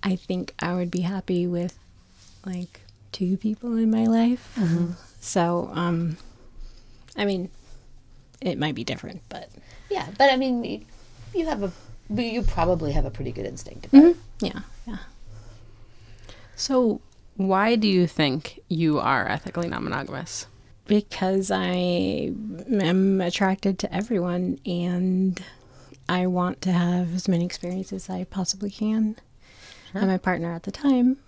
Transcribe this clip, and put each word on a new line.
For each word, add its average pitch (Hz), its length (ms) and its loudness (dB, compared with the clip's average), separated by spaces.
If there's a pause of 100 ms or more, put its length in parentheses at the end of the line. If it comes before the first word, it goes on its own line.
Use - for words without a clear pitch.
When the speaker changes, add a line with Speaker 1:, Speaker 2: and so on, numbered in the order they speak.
Speaker 1:
I 190 120 0
think 180 440 -6
I 180 160 -2
would 175 160 -2
be 180 100 0
happy 180 460 0
with, 175 320 -4 (640)
like, 180 360 -10 (300)
two 185 240 -2
people 214 420 -4
in 226 120 4
my 220 160 2
life. 226 540 2
Speaker 2:
Mm-hmm. 170 320 2 (300)
Speaker 1:
So, 175 520 0
um, 170 440 -2 (1000)
I 208 80 -2
mean, 185 240 -2 (920)
it - 180 -4
might 147 160 -2
be 113 80 -8
different, - 440 -10
but - 220 -14 (400)
Speaker 3:
Yeah, 392 160 -4 (140)
but 277 120 8
I 254 60 2
mean, 254 240 0
y-, - 240 -8 (480)
you 330 140 -2
have 214 160 -4
a, 185 80 -4 (500)
you 233 220 -2
probably 165 480 2
have 143 140 2
a 135 60 -6
pretty 135 200 -8
good 107 160 -8
instinct - 400 -12
about 277 160 12
it. 339 140 8
Speaker 1:
Mm-hmm. - 280 -8
Yeah, - 140 -4 (280)
yeah. 214 100 -10 (1600)
Speaker 2:
So 254 460 2 (340)
why 196 400 2
do 214 120 2
you 185 200 4
think 147 600 -2
you 156 320 2
are 131 300 2
ethically - 380 -4
non-monogamous? - 800 -6 (400)
Speaker 1:
Because 190 640 0
I 180 840 0 (380)
am 190 500 4
attracted 190 580 0
to - 140 -4
everyone, 180 720 -2
and 180 760 0 (640)
I 180 200 0
want 180 340 0
to 185 100 0
have 175 440 2
as 185 120 -4
many 175 180 4
experiences 185 640 -8
as 185 60 -4
I 185 80 -6
possibly 190 480 -4
can. 214 440 0 (760)
Speaker 2:
Sure. 190 100 -4
Speaker 1:
And 190 80 2
my 185 80 2
partner 170 340 -2
at 170 120 -10
the 190 80 -8
time 262 460 4 (100)